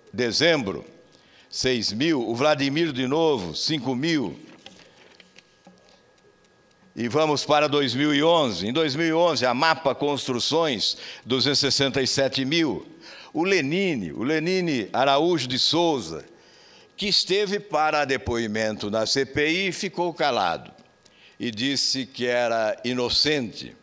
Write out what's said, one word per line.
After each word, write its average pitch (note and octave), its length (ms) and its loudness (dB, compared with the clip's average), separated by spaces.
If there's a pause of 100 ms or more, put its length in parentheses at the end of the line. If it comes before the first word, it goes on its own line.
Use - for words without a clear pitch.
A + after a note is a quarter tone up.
(140)
dezembro, A#2 720 0 (640)
seis A#2+ 420 0
mil. B2+ 380 0
O A#2 60 -2
Vladimir C#3+ 560 2
de B2+ 160 -4
novo, C3+ 480 0
cinco C3+ 400 -4
mil. C3 440 -2 (2500)
E A#2+ 120 -2
vamos D3 360 2
para D3 240 4
dois C#3 280 2
mil D3 180 2
e C#3+ 80 2
onze. C3+ 460 2
Em A2+ 60 -2
dois D3 220 0
mil E3 120 -2
e D#3+ 60 0
onze, D#3+ 300 2
a B2 120 2
Mapa D3 400 2
Construções, C#3 1000 -2 (280)
duzentos C3 320 2
e - 40 2
sessenta C3+ 380 0
e C3 60 2
sete C3 400 0
mil. C3+ 400 0 (480)
O D#3 100 0
Lenine, E3 680 0
o E2 100 -8
Lenine D#3 720 0
Araújo C#3 540 2
de B2+ 100 -2
Souza, B2 680 0 (720)
que G3+ 120 -4
esteve G3 520 2
para D3+ 460 0
depoimento A2+ 840 -2
na A2 160 0
C C#3 180 0
P D3 240 0
I F#3+ 200 0
e - 20 -4
ficou F3 420 -4
calado. G2 580 0 (680)
E A#2+ 100 -4
disse B2+ 560 -2
que A#2+ 220 -6
era A2+ 560 0
inocente B2 1000 -2